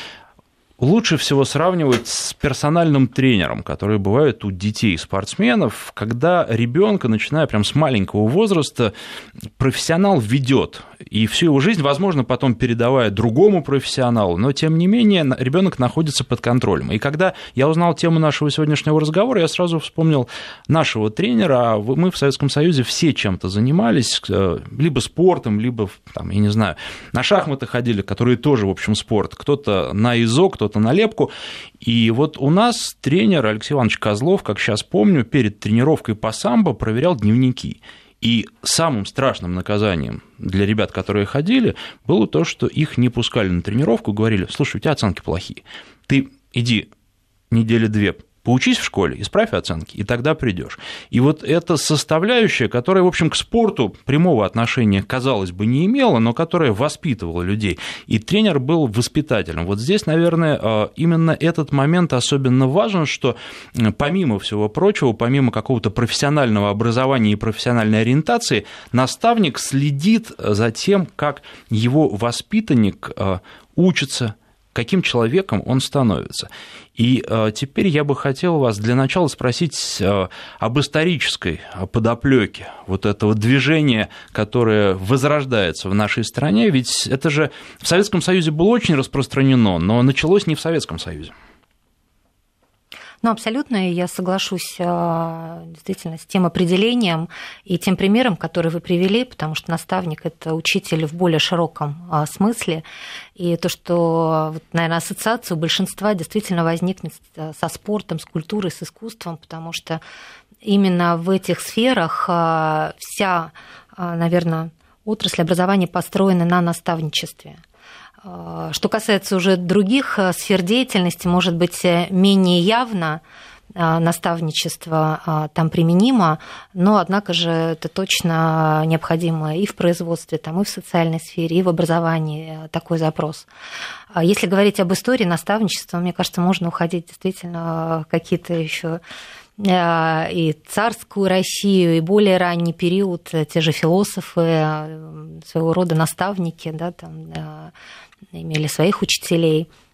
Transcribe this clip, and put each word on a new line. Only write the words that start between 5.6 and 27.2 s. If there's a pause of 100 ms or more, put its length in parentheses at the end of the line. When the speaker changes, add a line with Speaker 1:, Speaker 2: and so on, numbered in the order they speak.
Speaker 1:
когда
ребёнка,
начиная
прям
с
маленького
возраста, (640)
профессионал
ведёт. (160)
И
всю
его
жизнь,
возможно,
потом
передавая
другому
профессионалу,
но,
тем
не
менее,
на-,
ребёнок
находится
под
контролем.
И
когда (180)
я
узнал
тему
нашего
сегодняшнего
разговора,
я
сразу
вспомнил (380)
нашего
тренера.
А
в-,
мы
в
Советском
Союзе
все
чем-то
занимались,
э, (180)
либо
спортом,
либо, (240)
там,
я
не
знаю, (380)
на